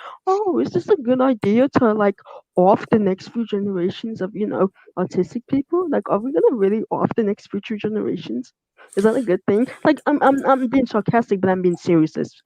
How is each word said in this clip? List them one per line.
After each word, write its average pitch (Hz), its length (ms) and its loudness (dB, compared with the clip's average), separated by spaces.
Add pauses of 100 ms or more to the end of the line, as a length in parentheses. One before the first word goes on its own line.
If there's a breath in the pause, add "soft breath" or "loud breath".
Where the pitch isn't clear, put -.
(260 loud breath)
Oh, 381 340 0
is 277 100 -2
this 349 180 -4
a 415 80 4
good 254 240 0
idea 247 480 2 (100)
to, 226 160 4
like, 208 220 0 (400 loud breath)
off 190 340 4
the 233 80 6
next 190 300 -2
few 233 180 -6
generations 202 760 -4
of, 185 140 -6
you 208 120 -4
know, 190 240 0 (280 soft breath)
autistic 185 500 -4
people? 339 420 -2
Like, 233 200 -2
are 202 80 0
we 240 140 -6
gonna 330 240 2
really 202 340 0
off - 260 -2
the 233 80 0
next 208 260 -6
future 202 260 -8
generations? 214 760 -6 (440 soft breath)
Is 196 80 0
that 220 120 4
a 269 60 -2
good 185 240 -2
thing? 214 200 0 (180)
Like, 320 220 4
I'm, 294 160 0
I'm, 269 240 4
I'm 262 220 2
being 254 180 0
sarcastic, 220 540 0
but 190 100 2
I'm 185 120 0
being 180 140 2
serious 160 400 0
as, 156 180 -6 (100)